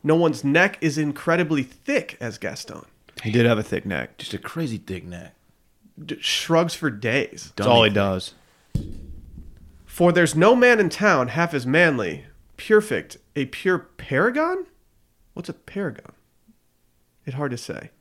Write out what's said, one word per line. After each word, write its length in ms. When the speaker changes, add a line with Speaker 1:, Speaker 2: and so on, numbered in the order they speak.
Speaker 1:
No 120
one's 280
neck 380
is 160
incredibly 640
thick 560
as 180
Gaston." 480
Speaker 2:
He 80
did 140
have 120
a 60
thick 220
neck. 320
Speaker 3:
Just 160
a 40
crazy 400
thick 260
neck. 300
Speaker 1:
D-, 180
shrugs 540
for 160
days. 640
Speaker 2:
That's 120
all 160
he 60
Speaker 3:
Dummy. 60
Speaker 2:
does. 140
Speaker 1:
"For 260
there's 240
no 200
man 240
in 100
town 400
half 260
as 100
manly, 600
perfect, 640
a 100
pure 340
paragon?" 880
What's 160
a 40
paragon? 600
It's 100
hard 160
to 60
say. 320